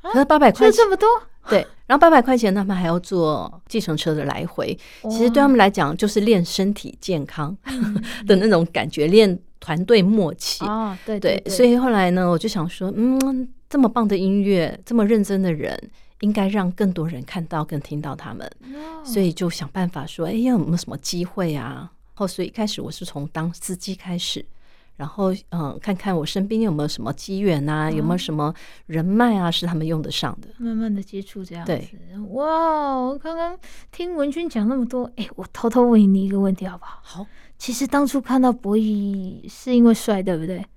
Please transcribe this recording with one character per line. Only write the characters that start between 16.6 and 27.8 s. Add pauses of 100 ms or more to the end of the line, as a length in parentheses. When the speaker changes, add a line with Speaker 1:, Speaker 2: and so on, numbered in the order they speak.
Speaker 2:
更
多
人
看
到
跟
听
到
他
们。 (160)
Speaker 1:
哦。
Speaker 2:
所
以
就
想
办
法
说，
哎，
有
没
有
什
么
机
会
啊？ (240)
后，
所
以
一
开
始
我
是
从
当
司
机
开
始， (520)
然
后， (180)
嗯，
看
看
我
身
边
有
没
有
什
么
机
缘
啊，